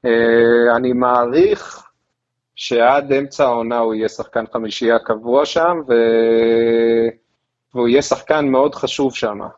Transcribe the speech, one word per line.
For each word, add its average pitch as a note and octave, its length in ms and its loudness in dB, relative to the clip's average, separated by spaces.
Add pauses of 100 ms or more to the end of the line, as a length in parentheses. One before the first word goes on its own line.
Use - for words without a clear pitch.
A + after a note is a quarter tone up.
אה, A#2 680 4
אני B2+ 180 0
מעריך B2 920 0 (680)
שעד C3+ 580 0
אמצע C#3 320 -2
העונה A#2 320 -2
הוא A2+ 160 -2
יהיה A2 160 -4
שחקן - 340 -8 (100)
חמישייה A2+ 460 0
קבוע A#2+ 460 -2
שם, E3 420 -2
ו-, A#2 1200 2 (640)
והוא B2 140 -2
יהיה C3 140 2
שחקן D3 460 -2
מאוד C3+ 280 0
חשוב C3+ 400 -4
שם G#2 240 -6 (180)